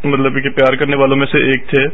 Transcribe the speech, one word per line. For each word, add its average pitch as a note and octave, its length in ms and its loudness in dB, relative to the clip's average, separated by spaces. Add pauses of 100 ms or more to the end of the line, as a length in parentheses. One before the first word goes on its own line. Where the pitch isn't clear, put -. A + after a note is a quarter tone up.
مطلب C3+ 400 0
کہ C#3 60 -2
پیار C3 260 2
کرنے C#3+ 220 -2
والوں C3+ 200 2
میں C#3 140 0
سے D#3 60 0
ایک C3 320 0
تھے C#3 240 2